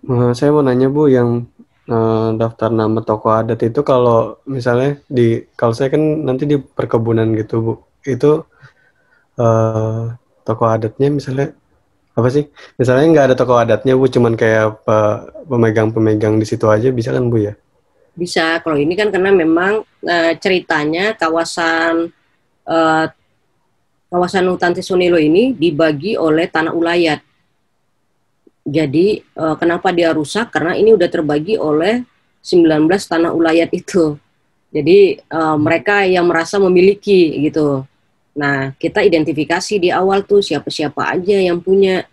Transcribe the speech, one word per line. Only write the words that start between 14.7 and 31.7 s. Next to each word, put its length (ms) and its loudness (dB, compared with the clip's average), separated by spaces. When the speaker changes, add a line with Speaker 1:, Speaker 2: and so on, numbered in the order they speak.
Speaker 1:
pe-, 360 0
pemegang-pemegang 880 0
di 80 0
situ 240 -2
aja 240 2
bisa 160 -4
kan, 160 -2
Bu, 160 0
ya? 160 -6
Speaker 2:
Bisa. 420 -2
Kalau 160 -4
ini 240 -2
kan 140 -2
karena 180 0
memang, 540 0
eh, 380 0
ceritanya 720 -2
kawasan, 960 -2
eh, 380 2
kawasan 400 0
hutan 240 -2
Tesonilo 400 0
ini 400 2
dibagi 640 -2
oleh 320 0
tanah 240 -4
ulayat. 480 -2
Jadi, 560 0
eh, 320 -4
kenapa 400 -2
dia 160 2
rusak? 400 -4
Karena 240 -2
ini 160 4
udah 160 4
terbagi 480 -2
oleh 480 -2